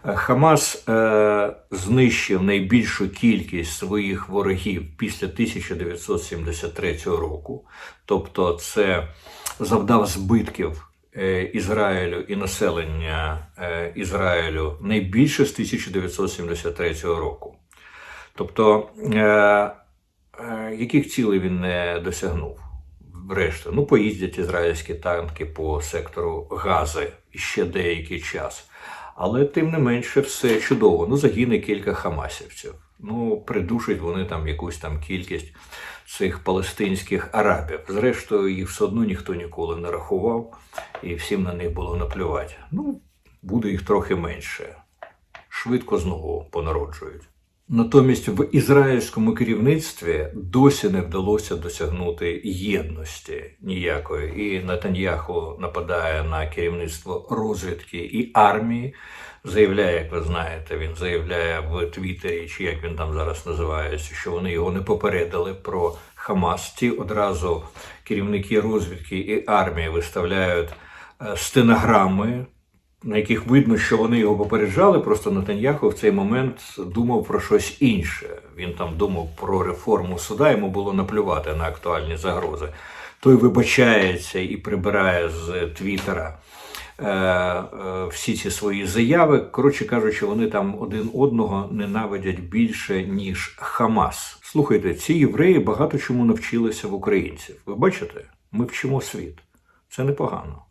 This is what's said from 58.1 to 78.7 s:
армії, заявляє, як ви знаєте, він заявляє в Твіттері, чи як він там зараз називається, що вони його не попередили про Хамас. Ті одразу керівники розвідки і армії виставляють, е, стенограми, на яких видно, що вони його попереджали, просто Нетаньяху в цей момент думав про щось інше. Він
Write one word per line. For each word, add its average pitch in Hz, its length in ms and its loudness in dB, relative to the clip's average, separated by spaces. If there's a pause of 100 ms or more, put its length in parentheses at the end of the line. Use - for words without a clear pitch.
армії, 113 600 4 (500)
заявляє, 98 520 4
як 80 160 -4
ви 85 100 -4
знаєте, 80 560 -4
він 80 180 -6
заявляє 85 640 -2
в 82 260 -2
Твіттері, 92 640 -6
чи - 160 -10
як 78 200 -4
він 85 120 -6
там 78 180 -4
зараз 80 340 -4
називається, 78 680 -4
що - 160 -8
вони 87 200 -4
його 87 200 -2
не 95 100 -4
попередили 92 720 -2
про 87 420 -2 (200)
Хамас. 90 580 -2
Ті 120 180 0
одразу 92 720 -2 (400)
керівники 104 560 0
розвідки 92 600 -2
і 107 280 -2
армії 92 420 2
виставляють, 87 800 0 (520)
е, 101 160 -6
стенограми, 117 1080 4 (580)
на - 140 -2
яких 113 300 0
видно, 117 300 8
що 113 200 2
вони 113 220 4
його 104 180 4
попереджали, 107 640 4
просто 107 320 2
Нетаньяху 104 580 2
в 90 40 0
цей 107 180 4
момент 117 480 0 (180)
думав 104 480 0
про - 140 -2
щось - 400 2
інше. 101 500 2 (280)
Він 87 160 -6